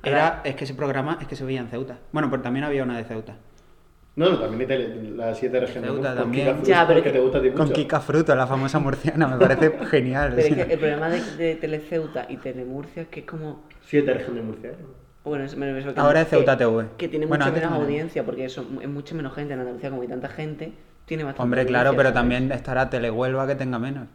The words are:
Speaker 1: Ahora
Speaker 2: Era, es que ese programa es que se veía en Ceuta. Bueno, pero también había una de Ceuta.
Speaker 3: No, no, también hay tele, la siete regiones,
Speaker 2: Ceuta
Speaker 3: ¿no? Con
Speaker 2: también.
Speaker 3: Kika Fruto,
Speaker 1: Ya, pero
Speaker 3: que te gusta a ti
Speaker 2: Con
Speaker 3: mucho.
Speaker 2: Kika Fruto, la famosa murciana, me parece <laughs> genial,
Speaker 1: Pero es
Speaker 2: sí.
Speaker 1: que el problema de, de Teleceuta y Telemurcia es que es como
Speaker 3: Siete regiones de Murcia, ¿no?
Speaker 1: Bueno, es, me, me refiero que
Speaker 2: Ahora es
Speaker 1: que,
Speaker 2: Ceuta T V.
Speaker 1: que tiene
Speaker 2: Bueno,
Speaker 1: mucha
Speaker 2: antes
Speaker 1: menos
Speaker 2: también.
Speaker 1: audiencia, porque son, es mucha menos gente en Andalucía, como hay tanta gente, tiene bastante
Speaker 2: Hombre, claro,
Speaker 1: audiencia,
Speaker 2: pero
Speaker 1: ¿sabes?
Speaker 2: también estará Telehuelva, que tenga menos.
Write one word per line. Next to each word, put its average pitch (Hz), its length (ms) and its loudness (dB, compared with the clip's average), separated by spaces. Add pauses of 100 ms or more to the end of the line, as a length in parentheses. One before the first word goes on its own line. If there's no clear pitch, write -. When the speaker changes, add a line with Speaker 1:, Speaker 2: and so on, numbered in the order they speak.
Speaker 1:
Ahora 143 140 2
Speaker 2:
Era, 165 280 2
es 135 100 -4
que - 80 -8
ese 135 120 -8
programa 139 440 -2
es - 80 -10
que - 80 -8
se 135 80 -10
veía 131 160 -4
en 120 80 -8
Ceuta. 123 300 -8 (160)
Bueno, 156 180 0
pero 123 100 -2
también 123 220 -2
había 143 200 -2
una 123 120 -4
de 113 80 -6
Ceuta. 110 320 -10 (800)
Speaker 3:
No, 170 160 4
no, 147 80 2
también 110 220 -2
hay 127 60 -2 (120)
tele, 110 360 -6
la 113 200 -4
siete 127 240 0
regiones, 123 320 -4
Speaker 2:
Ceuta 139 180 -2
Speaker 3:
¿no? 127 60 -4
Con 123 80 0
Speaker 2:
también. 123 240 0
Speaker 3:
Kika - 80 2
Fruto, 160 160 0
Speaker 1:
Ya, 170 160 8
pero 165 160 8
Speaker 3:
que 143 80 2
te 147 80 4
gusta 131 180 4
a 135 60 4
ti 127 80 6
Speaker 2:
Con 139 160 -2
Speaker 3:
mucho. 135 60 2
Speaker 2:
Kika 147 260 0
Fruto, 151 360 4
la 131 120 2
famosa 135 320 0
murciana, 147 480 2
me 131 100 0
parece 139 400 6
<laughs> 240 80 -6
genial, 135 500 2
Speaker 1:
Pero 123 60 6
es 151 60 6
Speaker 2:
sí. 151 80 4
Speaker 1:
que 165 180 2
el 156 60 0
problema 151 300 0
de, 170 120 0 (160)
de 165 180 0
Teleceuta 156 720 -4
y 135 100 -10
Telemurcia 131 680 -10
es - 60 -14
que - 100 -14
es 147 80 -16
como 156 340 -10 (240)
Speaker 3:
Siete 147 300 4
regiones 120 220 -6
de 117 40 -6
Murcia, 110 300 -8
¿no? 170 160 -16 (420)
Speaker 1:
Bueno, 143 160 -4
es, 143 100 -12
me, 139 120 -4
me 135 60 -4
refiero 135 200 -6
que 151 60 -4
Speaker 2:
Ahora 147 220 6
es 160 80 2
Speaker 1:
que, 151 60 2
Speaker 2:
Ceuta 135 220 6
T 120 80 4
V. 113 200 2 (120)
Speaker 1:
que 175 120 -4
tiene 156 180 -2
Speaker 2:
Bueno, 147 180 2
Speaker 1:
mucha 135 40 2
Speaker 2:
antes 160 140 0
Speaker 1:
menos 165 140 0
Speaker 2:
también. 143 140 0 (100)
Speaker 1:
audiencia, 160 240 -4
porque 131 240 -6
son, 131 320 -10
es 139 80 -8
mucha 143 240 -8
menos 147 220 -6
gente 143 180 -6
en 131 60 -6
Andalucía, 127 320 -8
como 131 100 -6
hay 123 60 -6
tanta 127 220 -8
gente, 156 440 -10 (320)
tiene 160 180 -6
bastante 135 200 -4
Speaker 2:
Hombre, 123 240 2
claro, 127 220 4
Speaker 1:
audiencia, 139 80 2
Speaker 2:
pero 131 120 2
Speaker 1:
¿sabes? 123 60 0 (240)
Speaker 2:
también 131 120 0
estará 131 380 -2
Telehuelva, 127 560 -2
que 139 80 0
tenga 131 240 -4
menos. 135 380 -6